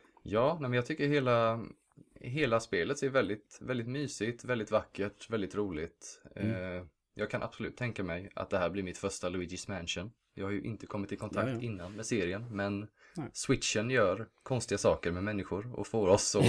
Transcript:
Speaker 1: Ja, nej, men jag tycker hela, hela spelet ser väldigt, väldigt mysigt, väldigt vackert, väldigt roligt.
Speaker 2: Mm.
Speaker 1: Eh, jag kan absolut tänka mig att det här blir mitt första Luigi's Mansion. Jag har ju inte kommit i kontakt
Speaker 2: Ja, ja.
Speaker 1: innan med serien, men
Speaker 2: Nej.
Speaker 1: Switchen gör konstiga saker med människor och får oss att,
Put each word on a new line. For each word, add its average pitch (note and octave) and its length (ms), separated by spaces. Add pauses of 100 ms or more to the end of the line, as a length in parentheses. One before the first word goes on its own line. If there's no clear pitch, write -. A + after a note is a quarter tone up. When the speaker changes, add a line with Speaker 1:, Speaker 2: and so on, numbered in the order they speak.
(220)
Speaker 1:
Ja, B2+ 380
nej, C3 100
men B2 60
jag A#2+ 100
tycker D3+ 220
hela, A#2 580 (540)
hela B2 400
spelet G2 380
ser C#3 100
väldigt, A2+ 520
väldigt A#2+ 280
mysigt, B2 560
väldigt A#2 260
vackert, G2+ 600
väldigt - 240
roligt. F2+ 680 (140)
Speaker 2:
Mm. F#2 420
Speaker 1:
Eh, F2 80 (280)
jag G#2 160
kan A2+ 120
absolut - 340
tänka A2+ 280
mig F2 300
att G2 160
det G2 80
här F2 120
blir F#2+ 120
mitt F2+ 160
första F#2+ 320
Luigi's F2+ 400
Mansion. F#2 420 (220)
Jag G2 120
har G2 60
ju G2+ 100
inte A#2 240
kommit G2+ 260
i G2+ 40
kontakt G#2 320
Speaker 2:
Ja, C3 60
ja. A#2 60
Speaker 1:
innan G2+ 360
med A2 100
serien, G2 380 (120)
men G2+ 300 (300)
Speaker 2:
Nej. D3+ 160
Speaker 1:
Switchen - 580
gör G#2+ 380 (140)
konstiga A2+ 360
saker F2 340
med F#2 120
människor G#2 540
och G#2 80
får G#2+ 220
oss G2+ 280
att, G2 120